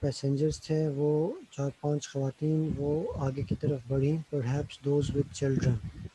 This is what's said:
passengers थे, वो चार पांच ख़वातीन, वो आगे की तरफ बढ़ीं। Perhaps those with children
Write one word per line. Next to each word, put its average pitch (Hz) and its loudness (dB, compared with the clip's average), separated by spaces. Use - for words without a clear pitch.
passengers 139 0
थे, 156 0
वो 151 0
चार 139 -2
पांच 147 -2
ख़वातीन, 156 0
वो 147 0
आगे 139 -2
की - -2
तरफ 123 -2
बढ़ीं। 139 2
Perhaps 139 -2
those 143 2
with 139 2
children 135 2